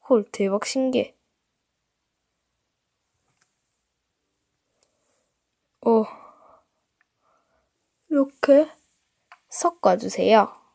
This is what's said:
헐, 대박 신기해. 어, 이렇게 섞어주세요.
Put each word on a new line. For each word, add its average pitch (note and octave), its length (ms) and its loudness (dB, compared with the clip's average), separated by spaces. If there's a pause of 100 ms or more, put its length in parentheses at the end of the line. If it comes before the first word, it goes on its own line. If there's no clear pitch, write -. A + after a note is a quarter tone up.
헐, A3 240 2
대박 G3 340 -4
신기해. C4 480 -4 (4000)
어, A3+ 180 2 (2000)
이렇게 C#4+ 600 2 (760)
섞어주세요. G3+ 1040 0 (220)